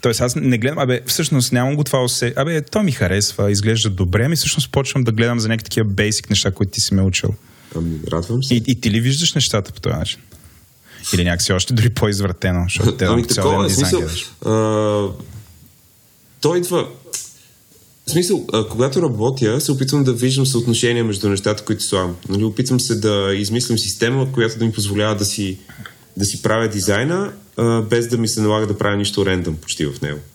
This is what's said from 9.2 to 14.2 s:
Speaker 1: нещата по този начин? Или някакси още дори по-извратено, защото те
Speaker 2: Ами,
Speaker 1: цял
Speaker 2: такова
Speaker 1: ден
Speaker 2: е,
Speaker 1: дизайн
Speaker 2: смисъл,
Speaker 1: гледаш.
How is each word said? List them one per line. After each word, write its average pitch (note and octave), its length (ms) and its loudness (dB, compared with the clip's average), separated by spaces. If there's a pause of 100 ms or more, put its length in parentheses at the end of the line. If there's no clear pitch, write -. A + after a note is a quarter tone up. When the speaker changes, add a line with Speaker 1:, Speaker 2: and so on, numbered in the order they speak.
Speaker 1:
нещата A2+ 380 0
по - 80 -16
този - 160 -2
начин? - 240 -4 (920)
Или F2+ 100 4
някакси F2 280 0
още F#2 220 0
дори A#2 160 4
по-извратено, F#2+ 760 0
защото G2 280 2
те - 120 0
Speaker 2:
Ами, A#2 200 2
Speaker 1:
цял A#2 100 -2 (100)
Speaker 2:
такова - 120 4
Speaker 1:
ден G2 80 2
Speaker 2:
е, - 40 0
Speaker 1:
дизайн B2 180 2
Speaker 2:
смисъл, F3+ 140 2
Speaker 1:
гледаш. - 260 -4 (180)